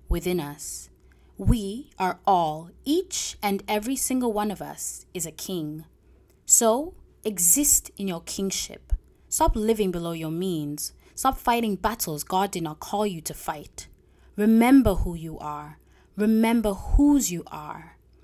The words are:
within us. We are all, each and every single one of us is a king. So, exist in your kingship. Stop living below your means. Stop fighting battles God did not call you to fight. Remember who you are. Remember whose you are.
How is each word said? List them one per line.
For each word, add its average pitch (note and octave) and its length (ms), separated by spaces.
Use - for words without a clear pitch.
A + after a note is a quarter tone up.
within F3 320
us. - 520
We G#3 640
are - 300
all, E3+ 420
each - 580
and G3 260
every G#3+ 280
single B3+ 360
one G#3 200
of F3 100
us - 540
is F3 100
a D#3+ 60
king. D#3 540
So, B3 480
exist A3 760
in G3 100
your E3+ 140
kingship. - 720
Stop - 280
living G#3+ 340
below E3+ 220
your D#3+ 180
means. D#3+ 640
Stop C4 200
fighting A#3 400
battles F3+ 480
God F#3+ 260
did F3 120
not D3+ 180
call G#3 260
you E3+ 140
to D#3+ 120
fight. - 540
Remember A3+ 600
who F3 200
you D#3+ 240
are. D3+ 400
Remember A3 560
whose C#4 580
you E3+ 160
are. D#3 480